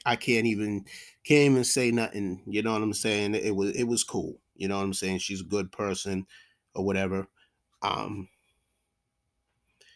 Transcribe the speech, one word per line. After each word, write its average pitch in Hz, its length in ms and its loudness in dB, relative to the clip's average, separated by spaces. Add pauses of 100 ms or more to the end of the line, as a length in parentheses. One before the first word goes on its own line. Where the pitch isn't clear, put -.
I 120 120 2
can't 117 300 2
even, 104 380 0 (400)
can't 147 280 8
even 127 120 4
say 123 260 2
nothing. 101 560 -2
You 104 160 0
know 113 100 0
what 107 100 0
I'm 107 100 0
saying? 104 420 0
It 104 200 0
was, 98 220 0
it 123 80 0
was 117 180 0
cool. - 360 -4 (180)
You 95 120 -6
know 98 100 -2
what 98 60 -2
I'm 98 100 -2
saying? 95 240 -4
She's 95 240 -6
a - 20 -10
good 98 260 -4
person 95 560 -4 (480)
or 95 100 -4
whatever. 95 440 -2 (540)
Um, 98 460 -4 (1700)